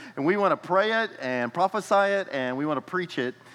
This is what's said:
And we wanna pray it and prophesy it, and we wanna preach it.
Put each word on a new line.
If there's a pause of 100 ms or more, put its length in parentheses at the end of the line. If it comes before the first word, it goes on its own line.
(160)
And
we
wanna
pray
it (100)
and
prophesy
it,
and
we
wanna
preach
it. (220)